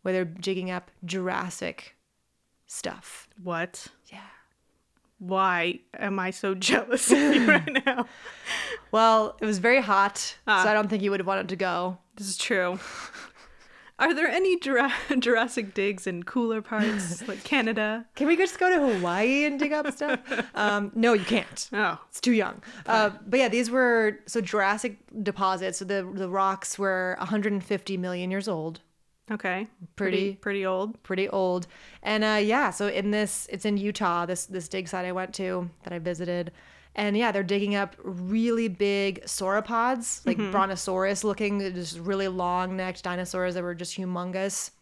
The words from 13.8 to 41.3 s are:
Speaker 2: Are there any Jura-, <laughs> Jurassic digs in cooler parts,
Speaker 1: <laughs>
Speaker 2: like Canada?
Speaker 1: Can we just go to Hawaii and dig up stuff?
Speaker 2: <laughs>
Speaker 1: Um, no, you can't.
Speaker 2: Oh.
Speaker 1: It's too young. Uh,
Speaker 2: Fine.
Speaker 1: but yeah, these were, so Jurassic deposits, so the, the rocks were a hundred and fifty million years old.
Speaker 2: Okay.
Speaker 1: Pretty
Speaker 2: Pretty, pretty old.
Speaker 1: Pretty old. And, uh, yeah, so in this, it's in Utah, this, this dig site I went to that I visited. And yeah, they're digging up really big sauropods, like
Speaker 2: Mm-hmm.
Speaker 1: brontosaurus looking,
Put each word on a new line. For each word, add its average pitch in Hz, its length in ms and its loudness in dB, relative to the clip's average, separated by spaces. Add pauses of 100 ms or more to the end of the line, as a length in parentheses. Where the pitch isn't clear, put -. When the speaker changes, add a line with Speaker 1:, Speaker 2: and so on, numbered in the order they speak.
Speaker 2:
Are 311 140 4
there 302 160 2
any 359 280 2
Jura-, 269 360 2 (120)
<laughs> 269 140 0
Jurassic 233 540 0
digs 196 340 -2
in 175 160 -6
cooler 226 380 -2
parts, 214 600 -2
Speaker 1:
<laughs> 240 60 -10
Speaker 2:
like 202 160 -10
Canada? 226 640 0 (100)
Speaker 1:
Can 285 120 0
we 330 100 4
just 370 200 0
go 370 120 4
to 285 240 4
Hawaii 202 500 2
and 285 160 0
dig 294 140 0
up 302 180 -2
stuff? 269 300 -4 (300)
Speaker 2:
<laughs> - 40 -14
Speaker 1:
Um, 202 400 0
no, 233 180 6
you 196 120 2
can't. - 480 -2
Speaker 2:
Oh. 190 260 0 (100)
Speaker 1:
It's - 120 -10
too 247 100 4
young. 208 300 2 (240)
Uh, 214 260 4
Speaker 2:
Fine. - 160 -16
Speaker 1:
but 240 120 4
yeah, 247 100 6
these 233 200 2
were, 233 560 4
so - 140 -2
Jurassic 208 580 0 (260)
deposits, 190 560 0
so 196 60 -8
the, 190 280 -2
the 190 160 -4
rocks 190 500 0
were 185 400 0
a 185 60 -4
hundred 208 280 0
and 190 100 -2
fifty 190 340 -4
million 180 340 -4
years 196 160 -2
old. 165 320 -4 (520)
Speaker 2:
Okay. 196 360 -4 (280)
Speaker 1:
Pretty 196 220 0
Speaker 2:
Pretty, 196 200 -2
pretty 196 280 -4
old. 190 380 -2
Speaker 1:
Pretty 190 260 -2
old. 180 380 0 (340)
And, 214 220 0
uh, 214 180 2
yeah, 220 300 2
so 208 160 -2
in 202 240 0
this, 208 400 -2
it's 190 120 -8
in 208 140 0
Utah, 190 480 0
this, 175 220 -4
this 185 200 -8
dig 190 200 -6
site 180 180 -4
I 180 60 -4
went 185 240 -4
to 185 340 -4 (140)
that 180 100 -10
I 175 60 -6
visited. 175 520 -4 (440)
And 208 200 0
yeah, 226 160 2
they're 196 120 0
digging 202 320 0
up 196 280 -2
really 226 640 0
big 196 580 0
sauropods, 226 1000 -2
like 226 120 0
Speaker 2:
Mm-hmm. 202 140 -2
Speaker 1:
brontosaurus 190 720 0
looking, 202 360 0 (160)